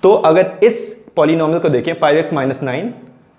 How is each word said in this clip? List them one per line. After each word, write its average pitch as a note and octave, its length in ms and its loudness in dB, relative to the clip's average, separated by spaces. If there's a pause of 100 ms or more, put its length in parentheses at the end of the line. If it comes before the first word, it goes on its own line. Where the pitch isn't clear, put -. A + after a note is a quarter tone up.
तो F#3+ 100 6
अगर F#3 380 2 (120)
इस - 420 -2 (140)
polynomial D#3+ 420 0
को D#3 80 0
देखें E3 240 -2
फ़ाइव D#3 240 0
एक्स D#3+ 160 -4
माइनस C3+ 300 -4
नाइन, D3 300 -6 (460)